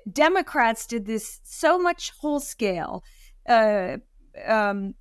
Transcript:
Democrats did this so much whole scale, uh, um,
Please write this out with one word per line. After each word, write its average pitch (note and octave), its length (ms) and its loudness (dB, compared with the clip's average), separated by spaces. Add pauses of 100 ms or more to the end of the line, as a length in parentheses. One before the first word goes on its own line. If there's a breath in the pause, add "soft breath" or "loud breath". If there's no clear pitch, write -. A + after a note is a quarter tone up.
(120)
Democrats D4+ 760 2
did A3+ 180 -6
this A3 380 -6
so E4+ 340 2
much F4 420 -2
whole D4 200 -2
scale, F#3+ 640 -6 (440 soft breath)
uh, G#3+ 500 2 (500)
um, G3+ 540 0